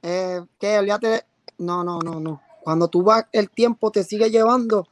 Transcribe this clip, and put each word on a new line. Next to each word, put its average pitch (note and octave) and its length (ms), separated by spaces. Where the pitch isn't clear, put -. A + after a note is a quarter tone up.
Eh, F3+ 380
que G#3 200
olvídate G#3 280
de, A3 180
no, F3 260
no, F3 160
no, E3 180
no. D#3 220
Cuando E3 260
tú F3+ 140
vas, A3 300
el G#3 180
tiempo A3+ 400
te G3 140
sigue G#3 260
llevando, A3+ 600